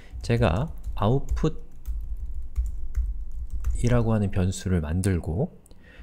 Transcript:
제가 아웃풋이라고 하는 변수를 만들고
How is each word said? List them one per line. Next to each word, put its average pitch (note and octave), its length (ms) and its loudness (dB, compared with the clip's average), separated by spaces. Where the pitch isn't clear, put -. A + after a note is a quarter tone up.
제가 A#2 520 2
아웃풋이라고 C#3 680 2
하는 G#2 180 2
변수를 F#2 500 2
만들고 F2+ 800 0